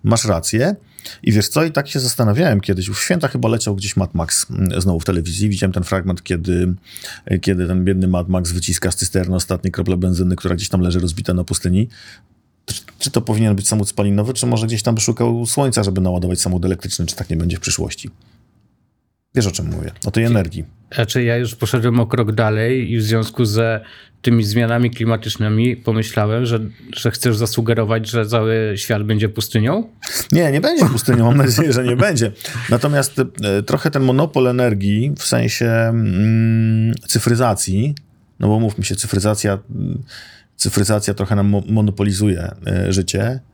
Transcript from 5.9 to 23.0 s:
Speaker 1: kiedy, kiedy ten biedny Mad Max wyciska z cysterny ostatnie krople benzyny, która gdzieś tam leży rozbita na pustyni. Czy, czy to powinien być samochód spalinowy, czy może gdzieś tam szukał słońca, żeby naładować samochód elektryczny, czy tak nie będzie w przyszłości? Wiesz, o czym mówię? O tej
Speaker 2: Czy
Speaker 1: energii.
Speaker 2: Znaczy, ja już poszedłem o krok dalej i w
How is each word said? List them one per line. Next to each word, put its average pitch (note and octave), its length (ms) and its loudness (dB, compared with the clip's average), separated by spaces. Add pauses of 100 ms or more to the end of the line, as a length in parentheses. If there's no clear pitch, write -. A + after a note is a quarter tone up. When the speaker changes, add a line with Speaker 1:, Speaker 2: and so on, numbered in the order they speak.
Speaker 1:
kiedy, F2+ 520 0 (680)
kiedy F2+ 260 0
ten F#2 180 0
biedny F#2 240 2
Mad F2 200 0
Max F2+ 240 0
wyciska F2 380 -2
z - 60 -4
cysterny F#2 400 0
ostatnie F#2 340 -2
krople F2+ 260 -2
benzyny, F2+ 400 2
która F2+ 180 -2
gdzieś G2 140 -4
tam F#2 120 2
leży F2 200 2
rozbita F2+ 340 -2
na F2+ 100 0
pustyni. F#2+ 440 0 (760)
Czy, - 80 -8 (240)
czy C#3+ 120 -6
to A#2 120 0
powinien A2 340 2
być G2 120 -2
samochód G#2+ 200 0
spalinowy, G#2 460 0
czy - 120 -2
może A2+ 200 0
gdzieś A2+ 160 -2
tam A2+ 160 2
szukał A#2 480 0
słońca, B2+ 360 0
żeby F#2+ 180 0
naładować F2+ 400 0
samochód F2+ 240 0
elektryczny, F2 420 -2
czy - 100 -8
tak - 140 -10
nie E2+ 60 0
będzie E2+ 200 0
w E2+ 40 -10
przyszłości? - 500 -6 (1200)
Wiesz, A2+ 120 2
o F#2+ 40 0
czym E2 160 -6
mówię? D#2 240 -6 (160)
O F2+ 40 0
tej A2+ 140 0
Speaker 2:
Czy A#2 60 2
Speaker 1:
energii. E2+ 340 0 (300)
Speaker 2:
Znaczy, A#2 280 -2
ja A#2 140 0
już A#2+ 180 -4
poszedłem A#2 460 0
o G#2+ 60 2
krok A2 260 0
dalej A2+ 600 0
i A#2 60 0
w A2 40 0